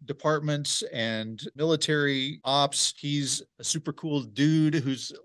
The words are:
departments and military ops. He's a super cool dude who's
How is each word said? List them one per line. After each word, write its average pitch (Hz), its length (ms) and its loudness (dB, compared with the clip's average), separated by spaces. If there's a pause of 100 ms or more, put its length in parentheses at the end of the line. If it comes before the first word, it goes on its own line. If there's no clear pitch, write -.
departments 147 760 -2 (100)
and 113 480 -4 (160)
military 143 880 0
ops. 139 540 2
He's 143 460 -2 (160)
a - 40 -12
super 156 300 -4
cool 147 280 -2
dude 151 520 4
who's 135 380 -2 (140)